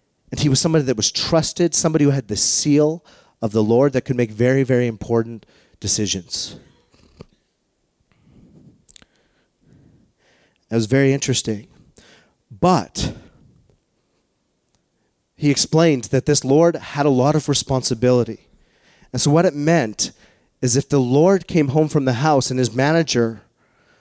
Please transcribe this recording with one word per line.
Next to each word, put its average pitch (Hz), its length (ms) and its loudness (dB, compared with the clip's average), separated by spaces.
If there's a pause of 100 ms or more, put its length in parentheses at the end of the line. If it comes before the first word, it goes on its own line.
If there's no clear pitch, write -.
(300)
And - 100 -8
he 147 80 2
was 135 120 0
somebody 160 240 0
that 123 120 0
was - 160 -2
trusted, - 600 -2
somebody 160 300 2
who 143 60 4
had 135 180 -2
the 104 80 -6
seal 151 680 0 (380)
of 107 100 -2
the 110 100 2
Lord 123 300 4
that 127 100 -2
could 131 140 -4
make 120 140 -2
very, 123 320 2
very 123 240 0
important 117 580 -4 (360)
decisions. - 760 -6 (4000)
That 113 80 -2
was 113 100 0
very 135 260 2
interesting. 120 540 -4 (840)
But 151 640 -2 (2250)
he 147 140 0
explained 156 540 2
that - 220 -2
this 147 180 0
Lord 156 320 2
had 143 300 -4
a 143 40 2
lot 135 240 2
of 151 140 -4
responsibility. 123 1000 -2 (640)
And 127 80 -6
so 147 100 2
what 165 140 4
it 156 100 0
meant 147 580 -2 (500)
is 123 140 0
if 143 120 -2
the 143 120 2
Lord 156 480 2
came 151 200 0
home 151 200 0
from 143 160 -2
the 127 100 0
house 139 360 0
and 127 80 -4
his 113 160 -2
manager 127 680 0 (580)